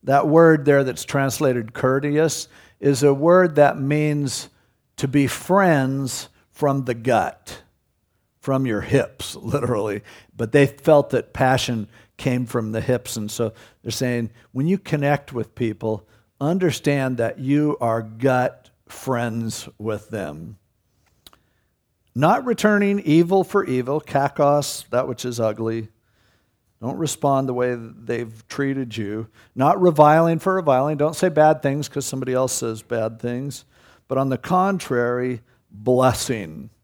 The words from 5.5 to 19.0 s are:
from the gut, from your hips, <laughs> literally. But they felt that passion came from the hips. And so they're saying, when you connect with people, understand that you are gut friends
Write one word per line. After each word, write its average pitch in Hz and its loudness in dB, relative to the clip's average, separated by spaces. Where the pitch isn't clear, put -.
from 139 -2
the 123 -4
gut, 113 -2
from 135 -2
your 107 -2
hips, - -2
<laughs> - -18
literally. 110 -4
But 113 -4
they 143 6
felt 143 2
that - -4
passion 127 0
came 127 -2
from 113 -6
the 110 -4
hips. 123 -4
And 107 -8
so 113 -4
they're - -10
saying, 120 -4
when 135 -2
you 196 0
connect 143 -2
with 113 -8
people, 110 -6
understand 143 -2
that 117 -4
you 147 0
are 113 -2
gut 123 -2
friends 117 -6